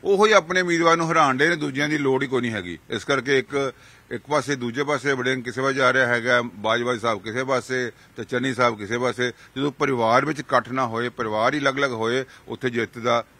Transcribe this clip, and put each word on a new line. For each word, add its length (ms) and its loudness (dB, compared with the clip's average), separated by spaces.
ਉਹੀ 280 4
ਆਪਣੇ 280 4
ਉਮੀਦਵਾਰ 360 4
ਨੂੰ 160 -2
ਹਰਾਉਣ 240 4
ਡੇ 120 4
ਨੇ, 80 2
ਦੂਜਿਆਂ 320 -4
ਦੀ 100 -2
ਲੋੜ 240 2
ਹੀ 60 -4
ਕੋਈ 140 0
ਨਹੀਂ 100 -2
ਹੈਗੀ। 260 -8
ਇਸ 140 -6
ਕਰਕੇ 340 0
ਇੱਕ, 340 -4
ਇੱਕ 200 -8
ਪਾਸੇ 260 0
ਦੂਜੇ 280 -4
ਪਾਸੇ 280 -2
ਵੜਿੰਗ 300 -2
ਕਿਸੇ 200 -6
ਪਾਸੇ 120 0
ਜਾ 180 4
ਰਿਹਾ 140 4
ਹੈਗਾ, 360 2
ਬਾਜਵਾ 560 -2
ਸਾਹਿਬ 240 -2
ਕਿਸੇ 220 -6
ਪਾਸੇ 480 -2
ਤੇ 80 -8
ਚੰਨੀ 300 -2
ਸਾਹਿਬ 240 2
ਕਿਸੇ 200 -4
ਪਾਸੇ। 340 -2
ਜਦੋਂ 160 -2
ਪਰਿਵਾਰ 520 2
ਵਿੱਚ 160 -4
ਇਕੱਠ 280 0
ਨਾ 180 -2
ਹੋਏ, 220 -4
ਪਰਿਵਾਰ 460 -2
ਹੀ 40 -4
ਅਲੱਗ-ਅਲੱਗ 340 0
ਹੋਏ, 320 -2
ਉੱਥੇ 220 -4
ਜਿੱਤ 280 -4
ਦਾ 260 0